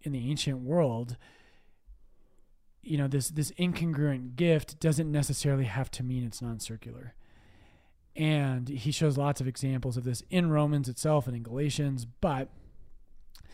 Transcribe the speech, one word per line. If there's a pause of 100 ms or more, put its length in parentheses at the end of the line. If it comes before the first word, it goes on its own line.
in
the
ancient
world, (1600)
you
know,
this,
this
incongruent
gift
doesn't
necessarily
have
to
mean
it's
non-circular. (1000)
And
he
shows
lots
of
examples
of
this
in
Romans
itself
and
in
Galatians,
but (1040)